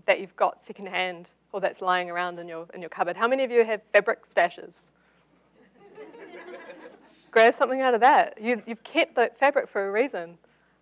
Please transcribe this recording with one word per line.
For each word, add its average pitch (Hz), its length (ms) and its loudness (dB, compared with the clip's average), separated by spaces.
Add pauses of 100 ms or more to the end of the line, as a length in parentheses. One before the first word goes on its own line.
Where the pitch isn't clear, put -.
that 185 140 4
you've 190 160 -12
got - 280 2
secondhand 180 640 -6 (240)
or 202 80 -6
that's - 220 -2
lying 180 280 2
around 175 280 -4
in 175 100 -12
your, 165 240 -12
in 185 80 -14
your 170 80 -12
cupboard. 175 280 -4
How 226 120 2
many 269 160 2
of 233 60 -4
you 233 140 4
have 220 180 -2 (100)
fabric 208 340 2
stashes? - 640 -2 (1040)
<laughs> - 1300 -20
Grab 226 240 2
something 262 280 -2
out 262 100 2
of 220 80 0
that. 269 400 4
You, 226 260 -2
you've 220 160 -10
kept - 340 -2
that 233 220 0
fabric 277 300 2
for 196 180 -4
a 196 40 -4
reason, 190 480 -2 (440)